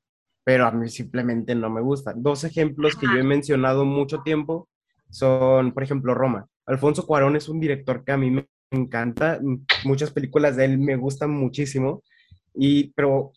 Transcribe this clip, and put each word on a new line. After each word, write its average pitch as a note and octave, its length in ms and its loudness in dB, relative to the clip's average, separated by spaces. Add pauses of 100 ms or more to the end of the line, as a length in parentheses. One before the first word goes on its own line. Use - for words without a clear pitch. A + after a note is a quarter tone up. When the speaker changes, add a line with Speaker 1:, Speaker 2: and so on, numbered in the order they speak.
(440)
Speaker 1:
pero B2+ 220 4
a A2+ 60 2
mí A#2 180 -4
simplemente A#2+ 680 -4
no A2+ 140 -2
me A2+ 100 -4
gustan. B2 440 -4
Dos C#3+ 200 0
ejemplos D3+ 520 0
que C#3 100 -4
yo B2 80 2
he B2+ 60 2
Speaker 2:
Ajá. C3 80 2
Speaker 1:
mencionado C#3 580 2
mucho C#3+ 380 -2
tiempo D#3 440 -4 (420)
son, C3 640 2
por C3+ 100 -4
ejemplo, C3+ 320 -2
Roma. A#2+ 320 0 (180)
Alfonso C#3+ 400 0
Cuarón C#3+ 300 4
es D3+ 120 -4
un D#3+ 120 -6
director C3+ 440 -2
que C3+ 80 -4
a C#3 60 0
mí B2+ 140 2
me C3+ 160 -2 (240)
encanta, B2+ 680 -2
m-, C3 220 -4 (260)
muchas C#3 260 0
películas C#3+ 440 0
de C3 100 2
él C3+ 140 2
me C#3 160 0
gustan C#3 360 -4
muchísimo, C#3 720 -2 (520)
y, C#3+ 400 2
pero, C3+ 440 0